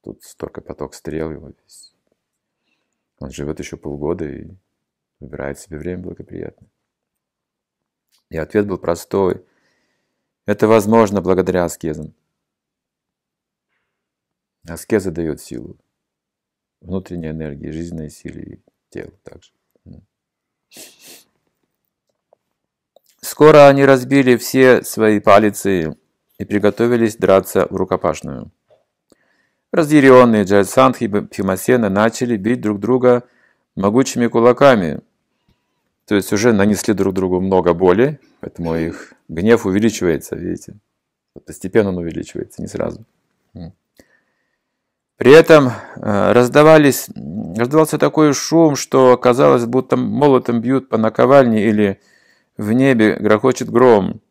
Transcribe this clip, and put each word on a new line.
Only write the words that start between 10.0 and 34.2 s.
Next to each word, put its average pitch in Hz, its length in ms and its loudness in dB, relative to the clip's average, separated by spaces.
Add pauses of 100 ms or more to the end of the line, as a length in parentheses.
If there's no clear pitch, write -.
Это 104 220 -2
возможно 107 540 2
благодаря 90 440 -2
аскезам. 80 480 -10 (2500)
Аскеза 92 440 -6
даёт 80 300 -8
силу, - 360 -18 (1040)
внутренней 87 480 -12
энергии, 73 420 -12
жизненной 80 380 -12
силе - 340 -18
и - 160 -20 (300)
телу - 240 -18 (100)
также. - 280 -20 (340)
М. - 160 -20 (3250)
Скоро 147 460 6
они 139 180 4
разбили 127 520 2
все 131 460 2
свои 107 360 0
палицы 98 800 0 (400)
и 98 80 -10
приготовились 107 720 0
драться 95 520 0
в 95 60 -12
рукопашную. 85 760 -8 (1200)
Разъярённые 131 720 6
Джайсандх 101 580 0
и 113 60 -4
Б-, 101 140 -4
Бхимасена 101 680 -4
начали 113 480 -2
бить 120 240 -4
друг 104 180 -4
друга 123 440 0 (520)
могучими 120 520 -2